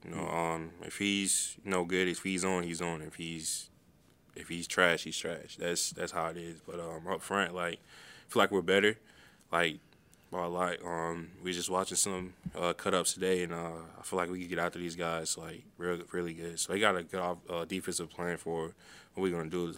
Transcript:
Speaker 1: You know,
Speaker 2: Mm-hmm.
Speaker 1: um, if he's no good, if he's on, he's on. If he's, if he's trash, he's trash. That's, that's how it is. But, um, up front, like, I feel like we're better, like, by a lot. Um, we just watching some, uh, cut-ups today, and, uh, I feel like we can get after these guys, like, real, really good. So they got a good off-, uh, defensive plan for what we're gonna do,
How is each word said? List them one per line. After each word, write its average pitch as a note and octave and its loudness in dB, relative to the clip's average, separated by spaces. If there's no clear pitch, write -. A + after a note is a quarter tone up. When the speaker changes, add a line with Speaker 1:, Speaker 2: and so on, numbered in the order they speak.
Speaker 1:
You F2 -10
know, E2 -4
Speaker 2:
Mm-hmm. D#2+ -2
Speaker 1:
um, E2 0
if - -8
he's G2 2
no F#2 4
good, F#2 4
if F2 0
he's F#2+ 0
on, F#2 4
he's E2+ -4
on. E2+ -2
If D#2 -12
he's, E2 -6
if E2+ -12
he's E2+ -4
trash, F2 6
he's D#2+ -6
trash. D#2 -6
That's, F2 0
that's F2 -4
how E2 0
it E2 -6
is. E2 -10
But, F2 -10
um, E2 -8
up F#2+ -2
front, F#2+ 2
like, F2 -2
I - -20
feel A#2 6
like F#2+ 6
we're F#2+ 6
better, G2 6
like, E2 2
by F2+ -2
a F2 -2
lot. F2 0
Um, E2+ -2
we F2+ -2
just F2 -2
watching F#2+ 0
some, F#2 0
uh, F2 2
cut-ups F#2 2
today, F#2 2
and, E2+ -2
uh, E2+ -4
I - -16
feel F#2 -4
like F2 2
we F#2 -4
can F2 -6
get F2 -2
after F2 0
these F2 -4
guys, E2 -2
like, D#2+ -12
real, F2 -2
really F2 -2
good. E2+ -6
So - -2
they G2 2
got G#2 6
a F2 0
good F#2 -4
off-, F2+ -2
uh, E2+ -2
defensive F2 -4
plan F2 -2
for E2 -2
what F#2 0
we're F#2+ 4
gonna D#2+ -2
do, F2 0